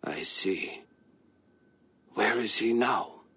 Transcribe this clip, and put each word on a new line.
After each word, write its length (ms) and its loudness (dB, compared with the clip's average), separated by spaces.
I 200 -8
see. 580 0
Where 240 0
is 180 2
he 160 2
now? 480 0